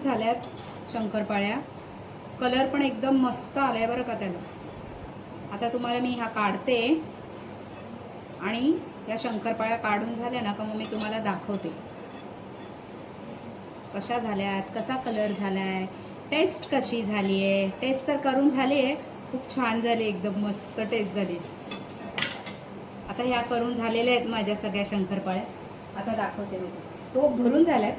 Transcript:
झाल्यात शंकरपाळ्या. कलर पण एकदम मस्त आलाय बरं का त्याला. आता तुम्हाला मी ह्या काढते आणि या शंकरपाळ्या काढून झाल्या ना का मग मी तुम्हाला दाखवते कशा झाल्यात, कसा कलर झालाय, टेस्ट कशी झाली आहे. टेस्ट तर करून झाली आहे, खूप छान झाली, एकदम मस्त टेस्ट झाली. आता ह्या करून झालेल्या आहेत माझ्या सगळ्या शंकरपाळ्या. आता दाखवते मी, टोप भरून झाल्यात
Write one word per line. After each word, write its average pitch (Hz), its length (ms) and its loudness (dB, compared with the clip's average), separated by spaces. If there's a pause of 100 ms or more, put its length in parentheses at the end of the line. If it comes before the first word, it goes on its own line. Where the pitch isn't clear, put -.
झाल्यात 240 320 4 (580)
शंकरपाळ्या. 208 640 0 (800)
कलर 254 260 4
पण 277 160 4
एकदम 269 340 4
मस्त 254 420 2
आलाय 233 300 4
बरं 247 140 2
का 233 120 -4
त्याला. 190 240 -2 (1160)
आता 233 140 0
तुम्हाला 247 300 0
मी 247 100 2
ह्या 240 160 0
काढते 226 760 4 (1400)
आणि 233 320 4 (360)
या 214 100 -2
शंकरपाळ्या 220 580 0
काढून 226 380 0
झाल्या 240 260 -2
ना 208 100 0
का 208 120 -4
मग 214 120 -4
मी 220 80 -4
तुम्हाला 214 360 -2
दाखवते 190 520 -2 (2250)
कशा 240 240 -2
झाल्यात, 196 420 0 (140)
कसा 226 200 -2
कलर 220 320 0 (120)
झालाय, 190 460 0 (460)
टेस्ट 311 440 2
कशी 240 280 0
झाली 196 400 2
आहे. 196 240 4 (140)
टेस्ट 262 260 0
तर 294 100 4
करून 277 320 6
झाली 262 240 4
आहे, 277 220 4 (360)
खूप - 240 -6
छान 233 260 2
झाली, 226 260 4
एकदम 202 400 0
मस्त - 340 -4 (100)
टेस्ट 208 240 0
झाली. 175 240 0 (1700)
आता 208 140 -4
ह्या 247 180 4
करून 240 320 2
झालेल्या 233 420 4
आहेत 240 120 2
माझ्या 214 280 0
सगळ्या 202 300 0
शंकरपाळ्या. 190 580 0 (540)
आता 208 180 -2
दाखवते 196 420 -2
मी, 185 100 -4 (460)
टोप 269 180 6
भरून 247 320 8
झाल्यात 240 360 6